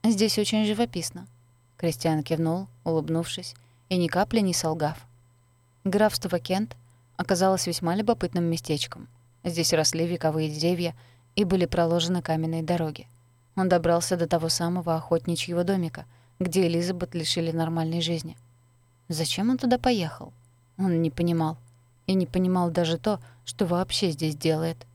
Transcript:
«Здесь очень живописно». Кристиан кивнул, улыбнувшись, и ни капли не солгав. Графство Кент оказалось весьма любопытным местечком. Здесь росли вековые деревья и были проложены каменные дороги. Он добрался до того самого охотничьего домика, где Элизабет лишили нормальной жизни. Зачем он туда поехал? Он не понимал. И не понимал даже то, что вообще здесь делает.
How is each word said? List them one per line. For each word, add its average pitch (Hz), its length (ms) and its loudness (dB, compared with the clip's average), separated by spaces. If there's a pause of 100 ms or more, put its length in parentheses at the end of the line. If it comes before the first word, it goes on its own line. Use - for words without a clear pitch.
«Здесь 214 340 4
очень 214 260 2
живописно». 208 600 -2 (500)
Кристиан 160 460 0
кивнул, 165 460 -2 (160)
улыбнувшись, 165 720 -2 (320)
и 185 80 0
ни 175 100 2
капли 208 320 0
не 190 160 2
солгав. 156 500 -2 (800)
Графство 196 560 0
Кент 190 380 -4 (400)
оказалось 185 500 2
весьма 170 300 -2
любопытным 202 480 0
местечком. - 640 -4 (340)
Здесь 165 300 0
росли 160 340 2
вековые 160 420 0
деревья 165 460 0 (400)
и 202 80 0
были 185 240 2
проложены 170 560 0
каменные 160 400 -2
дороги. 160 460 -2 (480)
Он 185 120 2
добрался 170 480 2
до 170 120 0
того 165 200 0
самого 170 460 0
охотничьего 170 720 -2
домика, 180 400 -2 (340)
где 180 300 2
Элизабет 175 480 -2
лишили 165 340 -2
нормальной 165 500 -2
жизни. 165 360 -4 (720)
Зачем 170 420 0
он 254 80 2
туда 247 200 4
поехал? 214 540 -2 (460)
Он 175 240 2
не 165 80 2
понимал. 165 480 0 (480)
И 190 80 2
не 185 120 2
понимал 185 440 0
даже 165 280 0
то, 208 220 -2 (240)
что - 220 -2
вообще 180 440 0
здесь 151 260 -2
делает. 160 400 0 (180)